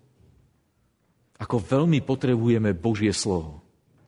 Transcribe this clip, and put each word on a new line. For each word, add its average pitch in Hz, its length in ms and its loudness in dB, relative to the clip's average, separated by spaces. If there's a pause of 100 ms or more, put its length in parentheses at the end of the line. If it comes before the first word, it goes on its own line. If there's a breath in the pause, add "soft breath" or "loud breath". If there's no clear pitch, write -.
(1400)
Ako 113 240 -2
veľmi 147 400 2
potrebujeme 117 720 0
Božie 104 400 0
slovo. 80 480 -4 (460)